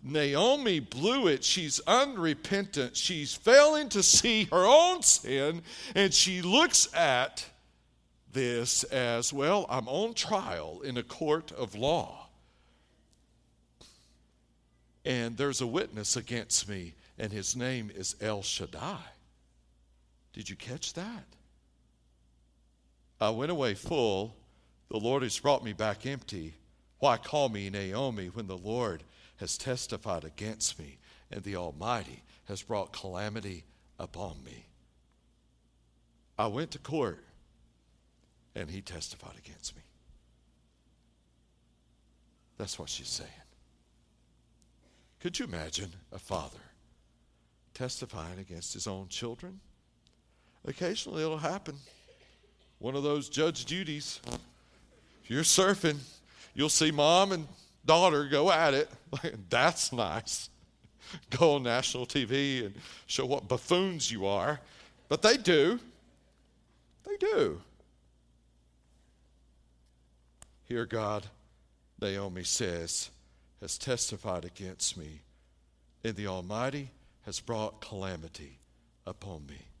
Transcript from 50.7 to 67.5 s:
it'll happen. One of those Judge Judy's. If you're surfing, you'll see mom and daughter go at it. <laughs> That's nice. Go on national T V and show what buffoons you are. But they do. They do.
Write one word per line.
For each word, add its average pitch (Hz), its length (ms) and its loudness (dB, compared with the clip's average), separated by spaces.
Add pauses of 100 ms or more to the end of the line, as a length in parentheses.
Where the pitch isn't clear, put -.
it'll 160 140 -2
happen. 156 420 -6 (1000)
One 127 160 -6
of 139 80 -2
those 147 260 0
Judge 147 360 0
Judy's. 151 540 -8 (1040)
If - 60 -20
you're 135 140 0
surfing, 190 540 4 (560)
you'll 147 140 0
see 156 240 4
mom 170 400 6
and 165 160 -4 (380)
daughter 160 420 6
go 147 240 4
at 160 220 6
it. 143 180 2 (300)
<laughs> 104 280 -10
That's - 440 2
nice. 110 560 -4 (800)
Go 147 260 6
on 139 80 -2
national 123 420 0
T 135 200 0
V 135 400 -2
and 98 100 -10 (320)
show - 180 -2
what 131 220 -2
buffoons 170 640 0
you 101 140 -4
are. 101 340 0 (480)
But - 140 0
they 233 160 6
do. 185 420 4 (1300)
They 403 100 -4
do. 165 460 2 (3000)